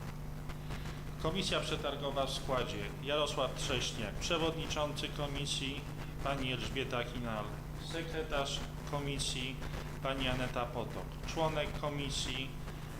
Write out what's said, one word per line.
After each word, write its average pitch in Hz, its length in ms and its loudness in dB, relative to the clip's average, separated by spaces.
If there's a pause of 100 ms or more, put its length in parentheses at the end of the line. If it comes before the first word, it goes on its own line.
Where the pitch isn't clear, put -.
(1200)
Komisja 170 360 2
przetargowa 143 640 0
w - 80 0
składzie: 117 440 2 (260)
Jarosław 143 520 2
Trześniak, 113 580 0
przewodniczący 151 960 2
komisji, 143 720 0 (420)
pani 135 300 2
Elżbieta 120 500 0
Kinal, 113 400 0 (480)
sekretarz 151 680 0 (320)
komisji, 139 640 0 (480)
pani 135 240 2
Aneta 127 380 2
Potok, 107 400 -2 (220)
członek 151 540 2
komisji, 139 680 0 (500)